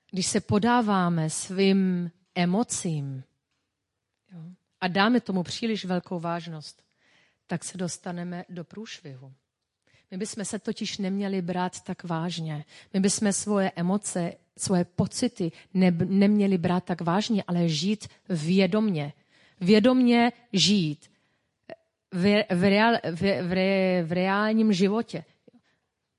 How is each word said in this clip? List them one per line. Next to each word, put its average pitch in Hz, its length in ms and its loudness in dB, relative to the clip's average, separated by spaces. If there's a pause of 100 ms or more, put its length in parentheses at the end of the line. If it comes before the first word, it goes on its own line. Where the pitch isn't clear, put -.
(120)
když 185 160 -4
se 208 140 0
podáváme 196 880 2
svým 185 840 2 (240)
emocím, 165 880 -2 (1080)
jo, 175 60 -18 (420)
a 185 60 0
dáme 202 340 2
tomu 190 220 -2
příliš 220 420 -6
velkou 180 340 -6
vážnost, 165 640 -10 (640)
tak 170 160 -6
se - 140 -12
dostaneme 175 720 -10
do 175 140 -12
průšvihu. 139 680 -18 (800)
My 190 60 -10
bychom 202 280 -8
se 214 140 -8
totiž - 380 -8
neměli 196 440 -4
brát 180 400 -4
tak - 220 -10
vážně. 160 640 -6 (280)
My 196 60 0
bychom 196 340 0
svoje 190 420 0
emoce, 175 580 -2 (240)
svoje 180 280 0
pocity - 680 -4 (220)
ne-, 185 320 4
neměli 196 520 4
brát 175 260 0
tak 175 180 -6
vážně, 190 460 0
ale 175 220 2
žít 175 380 -2 (220)
vědomně. 180 840 0 (480)
Vědomně 240 720 6 (220)
žít 170 560 2 (1040)
v, 202 380 2
v 190 200 2
reál-, 220 300 4 (120)
v, 175 300 -2
v 180 120 -4
re-, 185 500 2
v 156 80 -6
reálním 208 600 2
životě. 190 500 -2 (960)